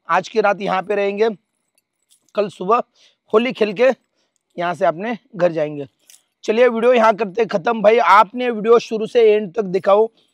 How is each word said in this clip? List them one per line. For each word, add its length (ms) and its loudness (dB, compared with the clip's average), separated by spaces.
आज 200 -2
की 120 -2
रात 200 0
यहाँ 220 -4
पे 120 -6
रहेंगे, 340 -2
कल 140 -2
सुबह 320 -2
होली 200 2
खेल 200 -2
के 160 2
यहाँ 160 -4
से 120 -4
अपने 320 -4
घर 160 -2
जाएंगे। 360 -6
चलिए 240 2
वीडियो 260 0
यहाँ 220 2
करते 260 -6
हैं 80 -2
ख़त्म। 320 -4
भाई 180 4
आपने 500 2
वीडियो 300 2
शुरू 280 -6
से 180 2
end 280 2
तक 140 -4
देखा 240 -2
हो 200 2